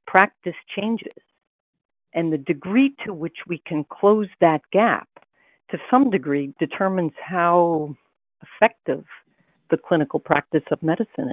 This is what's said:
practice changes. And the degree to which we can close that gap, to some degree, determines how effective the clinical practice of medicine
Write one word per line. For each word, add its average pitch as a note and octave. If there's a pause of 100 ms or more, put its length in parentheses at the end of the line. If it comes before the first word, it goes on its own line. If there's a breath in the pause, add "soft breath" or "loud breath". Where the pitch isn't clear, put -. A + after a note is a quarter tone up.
practice F#3 (220)
changes. G#3+ (920)
And E3
the D3+
degree G3 (120)
to G#3
which E3
we E3+
can D3+
close G#3 (120)
that D#3+ (120)
gap, G3 (640)
to - (120)
some B3+
degree, C#3+
determines F#3 (120)
how E3+ (460)
effective - (640)
the D#3+
clinical D3+
practice D3
of -
medicine E3